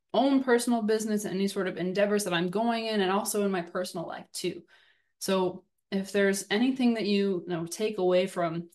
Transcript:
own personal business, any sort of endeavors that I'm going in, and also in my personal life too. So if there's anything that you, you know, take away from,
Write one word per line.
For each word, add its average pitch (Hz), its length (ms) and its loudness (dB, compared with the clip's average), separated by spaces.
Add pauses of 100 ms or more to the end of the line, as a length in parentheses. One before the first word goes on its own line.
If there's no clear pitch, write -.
(140)
own 262 300 4
personal 240 380 2
business, 214 440 0
any 190 240 0
sort 190 180 -2
of 175 80 -4
endeavors 202 480 0
that 185 100 -2
I'm 175 160 0
going 226 360 0
in, 220 160 0
and 185 100 2
also 208 320 0
in 196 80 0
my 185 100 0
personal 175 460 -6
life - 260 -12
too. - 300 -6 (560)
So 185 460 -2 (260)
if 190 220 -4
there's 196 360 2
anything 247 440 2
that 220 120 -2
you, 196 400 2
you 175 80 -4
know, 170 120 -2
take 214 320 -4
away 180 300 4
from, 170 480 -4